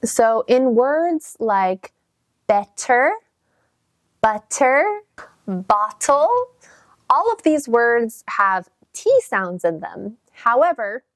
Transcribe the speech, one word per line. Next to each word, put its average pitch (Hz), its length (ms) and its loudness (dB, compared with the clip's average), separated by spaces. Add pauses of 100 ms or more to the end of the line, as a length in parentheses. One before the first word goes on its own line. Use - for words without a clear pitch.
so 226 440 0
in 254 280 2
words 311 640 -2
like 196 540 -2 (540)
better, 247 640 0 (1080)
butter, 277 800 0 (460)
bottle. 214 840 0 (800)
All 339 220 2
of 453 120 -4
these 311 240 0
words 233 600 0
have 190 420 -2 (240)
T - 180 -4 (100)
sounds 180 420 -4
in 165 160 -2
them. 202 380 -12 (140)
However 240 720 -2 (120)